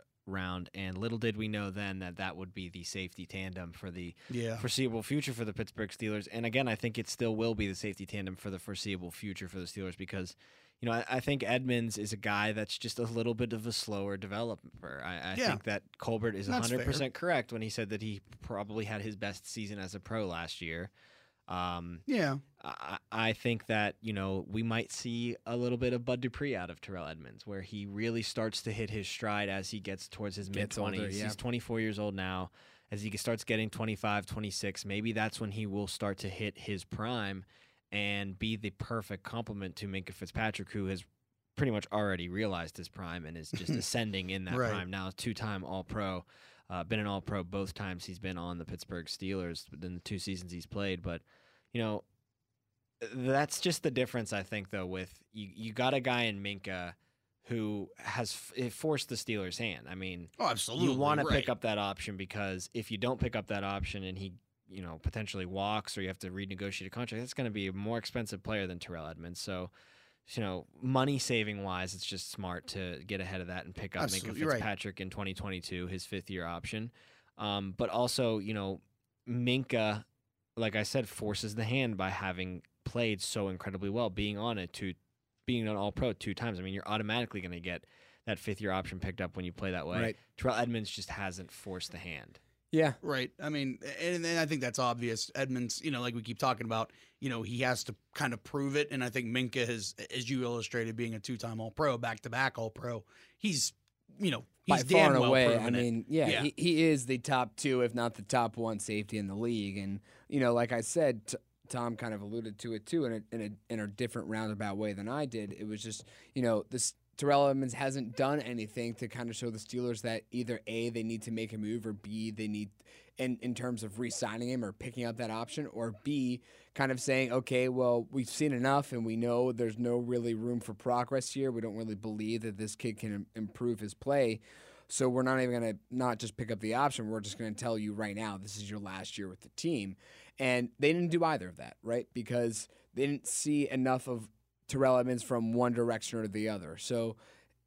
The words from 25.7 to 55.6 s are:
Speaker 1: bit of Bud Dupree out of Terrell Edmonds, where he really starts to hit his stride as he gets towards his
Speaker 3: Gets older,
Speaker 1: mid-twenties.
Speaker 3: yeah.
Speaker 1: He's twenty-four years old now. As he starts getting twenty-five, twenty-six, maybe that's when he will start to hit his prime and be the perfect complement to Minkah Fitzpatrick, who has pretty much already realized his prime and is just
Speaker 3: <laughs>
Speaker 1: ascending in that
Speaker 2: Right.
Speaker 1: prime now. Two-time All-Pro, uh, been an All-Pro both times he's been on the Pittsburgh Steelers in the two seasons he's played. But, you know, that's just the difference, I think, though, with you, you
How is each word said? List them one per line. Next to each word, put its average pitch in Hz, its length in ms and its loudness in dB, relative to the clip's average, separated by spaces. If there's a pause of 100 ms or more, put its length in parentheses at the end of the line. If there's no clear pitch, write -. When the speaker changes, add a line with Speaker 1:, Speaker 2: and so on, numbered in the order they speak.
Speaker 1:
bit 123 140 2
of 120 140 0
Bud 123 160 2
Dupree 135 340 0
out 90 140 -2
of 78 100 -12
Terrell 90 280 -6
Edmonds, 73 380 -12
where 98 160 -6
he 101 240 -6
really 113 360 0
starts 110 420 0
to 113 80 -2
hit 107 180 -2
his 104 180 -2
stride 104 420 0
as 98 200 -2
he 107 120 -6
gets 98 260 -6
towards 101 300 -6
his 101 100 -4
Speaker 3:
Gets 101 300 -2
older, 101 140 0
Speaker 1:
mid-twenties. 98 260 -2
Speaker 3:
yeah. 107 80 -2
Speaker 1:
He's 107 100 -2
twenty-four 117 460 0
years 107 180 0
old 104 160 0
now. 92 360 -2 (380)
As 101 120 -4
he 104 160 -2
starts 117 260 0
getting 110 260 2
twenty-five, 104 560 0
twenty-six, 104 600 -4
maybe 104 260 0
that's 107 300 0
when 107 100 -2
he 107 140 -2
will 101 220 0
start 98 320 -2
to 101 100 -4
hit 98 280 -4
his 98 280 -6
prime 107 580 -4 (480)
and 101 480 0
be 110 160 0
the 104 140 -4
perfect 104 540 -4
complement 101 520 -6
to 104 120 -6
Minkah 95 260 -4
Fitzpatrick, 107 580 -2
who 101 140 -2
has 92 180 -2 (540)
pretty 135 140 4
much 104 200 0
already 95 380 2
realized 92 480 -2
his 85 100 -10
prime 85 380 -8
and 82 120 -10
is 78 140 -10
just 90 180 -2
Speaker 3:
<laughs> - 20 2
Speaker 1:
ascending 107 580 0
in 95 160 -2
that 90 100 -2
Speaker 2:
Right. 120 160 2
Speaker 1:
prime 92 180 -2
now. 95 260 -4
Two-time 104 500 -4
All-Pro, 95 600 -4 (460)
uh, 90 140 -2
been 107 140 0
an 104 60 0
All-Pro 98 380 -2
both 92 320 -4
times 92 300 -6
he's 90 120 -10
been 92 200 -4
on 87 200 -4
the 85 80 -8
Pittsburgh 87 400 -8
Steelers 90 600 -4 (180)
in 90 100 -6
the 87 60 -8
two - 180 -4
seasons 90 340 -6
he's 85 140 -8
played. 98 380 -2
But, 85 180 -4 (500)
you 120 120 0
know, 107 200 -2 (1120)
that's 131 460 2
just 170 240 2
the 156 80 2
difference, 120 420 0
I 101 80 0
think, 95 300 -4
though, 95 160 -2
with 92 260 -6 (180)
you, 107 220 -8
you 110 200 -8